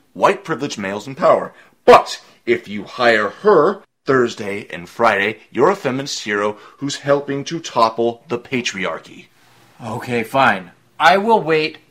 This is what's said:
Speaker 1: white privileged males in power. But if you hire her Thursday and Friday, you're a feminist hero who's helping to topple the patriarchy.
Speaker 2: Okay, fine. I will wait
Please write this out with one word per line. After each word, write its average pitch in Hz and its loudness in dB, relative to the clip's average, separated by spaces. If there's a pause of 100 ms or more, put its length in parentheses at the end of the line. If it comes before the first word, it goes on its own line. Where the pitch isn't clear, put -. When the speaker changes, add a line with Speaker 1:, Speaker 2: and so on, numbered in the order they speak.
(140)
Speaker 1:
white 135 0
privileged 143 -8
males 101 -8
in 135 -14
power. - 0 (320)
But - 6 (240)
if 117 -2
you 101 -10
hire 113 0
her 190 2 (240)
Thursday 110 -2
and 87 -14
Friday, 107 0 (120)
you're 135 2
a 196 0
feminist 139 -6
hero 104 -4 (220)
who's 139 -8
helping 139 -2
to 165 -10
topple 117 -2
the 120 -4
patriarchy. 92 -8 (580)
Speaker 2:
Okay, 117 -6
fine. 110 0 (280)
I 170 6
will 208 2
wait 156 -2 (140)